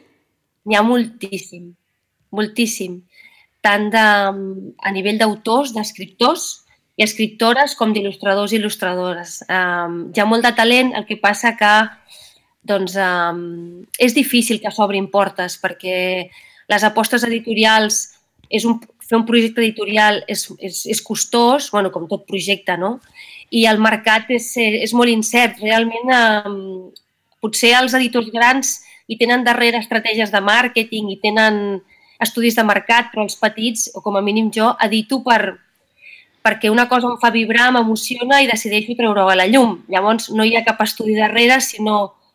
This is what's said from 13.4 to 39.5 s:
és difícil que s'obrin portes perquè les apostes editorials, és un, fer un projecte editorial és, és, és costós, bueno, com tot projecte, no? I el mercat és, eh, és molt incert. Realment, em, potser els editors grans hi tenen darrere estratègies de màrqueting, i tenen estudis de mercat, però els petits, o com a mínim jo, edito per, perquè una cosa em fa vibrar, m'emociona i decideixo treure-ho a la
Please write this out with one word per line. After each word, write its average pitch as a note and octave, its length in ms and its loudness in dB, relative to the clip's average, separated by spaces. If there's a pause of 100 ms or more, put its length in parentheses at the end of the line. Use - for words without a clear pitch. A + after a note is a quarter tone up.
és A#3+ 160 4
difícil A#3 480 0
que G#3 80 -6
s'obrin G3 400 0
portes F#3+ 520 -2
perquè F#3 340 -6 (760)
les G#3 160 2
apostes A3+ 400 0
editorials, A3 800 0 (480)
és G#3+ 160 0
un, A3+ 100 0 (240)
fer A#3 160 0
un A3+ 100 0
projecte A3+ 360 0
editorial G#3+ 680 0
és, G3+ 160 -6 (140)
és, F3+ 240 -10 (100)
és - 100 -6
costós, A#3+ 680 0
bueno, G3 200 0
com E3+ 160 -8
tot - 200 -8
projecte, F#3+ 500 -4
no? G#3+ 200 -4 (540)
I A3+ 160 4
el G#3+ 140 4
mercat A3 500 2
és, A#3 140 -2 (140)
eh, A3 240 0
és - 120 -4
molt A#3+ 160 4
incert. A3+ 480 0
Realment, A3+ 520 0
em, G#3+ 440 2 (840)
potser A#3 380 2
els B3+ 180 2
editors A#3 340 -2
grans B3 460 0 (300)
hi A3+ 120 -8
tenen B3 240 2
darrere A#3 360 2
estratègies A3 520 -2
de G#3 80 2
màrqueting, A3 680 0
i F#3+ 100 -10
tenen G#3 600 0 (400)
estudis A#3 340 -2
de A3+ 80 2
mercat, A3 480 2
però G#3+ 140 -4
els - 100 -10
petits, A3 600 -4
o F#3 40 -16
com G3+ 160 -4
a G3 80 0
mínim G#3+ 300 0
jo, A3+ 160 2 (100)
edito A3 460 -2
per, G3+ 320 0 (840)
perquè G#3+ 280 0
una A#3+ 180 4
cosa B3 220 0
em A#3+ 100 -6
fa A#3 140 4
vibrar, A#3 400 2
m'emociona A#3+ 680 0
i C4 80 2
decideixo G#3+ 480 -4
treure-ho G3+ 300 2
a F#3+ 80 4
la F#3 140 2